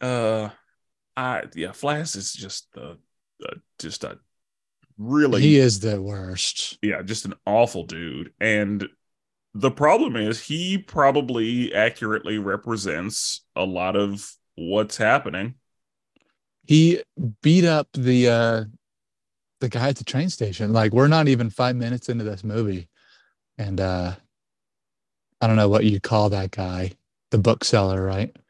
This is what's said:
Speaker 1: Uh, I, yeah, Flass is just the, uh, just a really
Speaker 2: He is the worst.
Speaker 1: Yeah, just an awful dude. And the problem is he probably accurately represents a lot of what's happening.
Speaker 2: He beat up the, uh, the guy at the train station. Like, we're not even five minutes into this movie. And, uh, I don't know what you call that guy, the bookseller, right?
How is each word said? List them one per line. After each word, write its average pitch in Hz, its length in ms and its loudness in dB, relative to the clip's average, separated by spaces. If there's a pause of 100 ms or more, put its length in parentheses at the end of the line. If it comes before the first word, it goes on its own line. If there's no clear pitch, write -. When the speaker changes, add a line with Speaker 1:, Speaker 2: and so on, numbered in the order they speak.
Speaker 1:
Uh, 110 500 -2 (680)
I, 127 280 -4 (100)
yeah, 87 180 -8
Flass 151 440 -4
is 98 160 -10
just - 400 -14
the, 80 260 -18 (460)
uh, - 100 -12 (240)
just - 260 -12
a - 140 -14 (800)
really 127 440 2
Speaker 2:
He 147 140 8
is 120 240 6
the 104 220 -2
worst. 95 800 -8
Speaker 1:
Yeah, 101 200 -2
just 104 220 -8
an 101 100 -8 (120)
awful 104 380 2
dude. 80 560 -10
And 104 460 0 (680)
the 113 160 0
problem 151 460 2
is 110 240 -2
he 180 380 -4
probably 127 960 0
accurately 107 640 -2
represents 98 1040 -6 (120)
a 90 80 0
lot 92 320 -2
of 101 340 -2 (260)
what's 101 400 -2
happening. 113 580 -2 (1120)
Speaker 2:
He 160 360 6 (400)
beat 175 220 6
up 156 280 2
the, 123 360 4
uh, 117 360 2 (960)
the 127 80 -2
guy 120 220 -2
at 135 60 -4
the - 80 -14
train 165 260 -2
station. 104 420 -4
Like, 110 200 4
we're 131 160 6
not 156 200 4
even 120 220 2
five 123 260 -2
minutes 120 320 -4
into 117 160 -4
this 101 200 -8
movie. 104 440 -4 (720)
And, 101 220 -4
uh, 90 340 -2 (1300)
I 113 60 2
don't 110 100 4
know 107 120 4
what 110 160 4
you 104 160 2
call 107 300 2
that 95 200 -4
guy, 92 420 -6 (380)
the 117 80 2
bookseller, 98 640 2
right? 95 320 -4 (160)